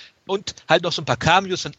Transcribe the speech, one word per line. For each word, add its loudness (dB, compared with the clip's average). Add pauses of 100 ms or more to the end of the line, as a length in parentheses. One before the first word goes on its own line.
(280)
und -6 (120)
halt 4
noch -2
so -4
ein -10
paar 0
Cameos 2
von -10